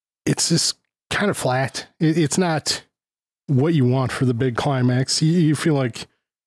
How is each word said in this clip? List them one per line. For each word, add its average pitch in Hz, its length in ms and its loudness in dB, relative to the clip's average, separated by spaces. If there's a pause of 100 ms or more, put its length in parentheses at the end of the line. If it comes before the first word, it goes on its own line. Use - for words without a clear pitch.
(260)
it's - 240 -2
just - 280 0 (320)
kind 208 200 -2
of - 80 -4
flat. 127 500 -2 (120)
It, 160 180 2
it's 156 200 0
not 170 460 -2 (640)
what 147 260 2
you 135 120 4
want 127 260 0
for - 140 -2
the 123 80 2
big 120 220 -2
climax. 127 640 0
You, 160 120 2
you 156 220 4
feel 160 200 0
like, 131 320 -4 (400)